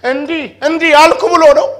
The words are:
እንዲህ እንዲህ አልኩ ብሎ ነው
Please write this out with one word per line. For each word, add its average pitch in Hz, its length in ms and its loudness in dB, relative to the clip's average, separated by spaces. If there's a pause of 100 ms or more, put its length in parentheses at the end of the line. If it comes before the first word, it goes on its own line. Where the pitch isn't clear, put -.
እንዲህ 285 400 -6 (180)
እንዲህ 320 320 -2
አልኩ 320 340 2
ብሎ 320 240 0
ነው - 160 0 (120)